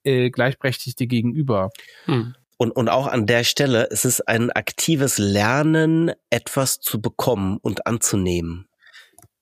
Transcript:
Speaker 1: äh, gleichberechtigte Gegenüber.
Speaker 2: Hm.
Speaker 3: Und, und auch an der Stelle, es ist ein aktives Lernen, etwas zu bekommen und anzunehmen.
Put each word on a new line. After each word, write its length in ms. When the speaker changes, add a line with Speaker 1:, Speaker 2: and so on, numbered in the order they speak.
Speaker 1:
äh, 280
gleichberechtigte 760
Gegenüber. 640
Speaker 2:
Hm. 280
Speaker 3:
Und, 140
und 180
auch 160
an 220
der 160
Stelle, 480
es 140
ist 220
ein 220
aktives 720
Lernen, 920
etwas 480
zu 200
bekommen 600
und 240
anzunehmen. 800